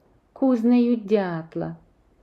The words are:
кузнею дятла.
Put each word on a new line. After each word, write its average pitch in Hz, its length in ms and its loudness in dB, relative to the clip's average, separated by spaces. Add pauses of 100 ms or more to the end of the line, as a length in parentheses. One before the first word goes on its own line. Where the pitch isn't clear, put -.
(340)
кузнею 240 640 2
дятла. 170 800 -4 (480)